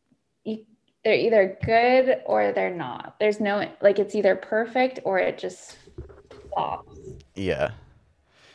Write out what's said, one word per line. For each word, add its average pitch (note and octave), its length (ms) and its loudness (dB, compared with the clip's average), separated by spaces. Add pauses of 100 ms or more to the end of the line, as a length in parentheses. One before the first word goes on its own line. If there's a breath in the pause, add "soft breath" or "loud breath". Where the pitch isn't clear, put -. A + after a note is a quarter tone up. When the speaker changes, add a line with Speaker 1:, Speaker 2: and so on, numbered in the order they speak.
(440)
Speaker 1:
you, A3 220 -8 (380)
they're A3 100 2
either F#3+ 500 2
good B3 640 4
or G#3 260 0
they're F#3+ 220 -2
not. C3+ 440 -10
There's G#3+ 220 0
no, G3+ 280 -2 (120)
like, G3+ 180 4
it's G3 160 -2
either G3 220 4
perfect A#3 680 -2
or F#3+ 140 0
it F3+ 200 -2
just - 400 -12 (720)
flops. - 480 -6 (360)
Speaker 2:
Yeah. D#2+ 380 -2 (840 soft breath)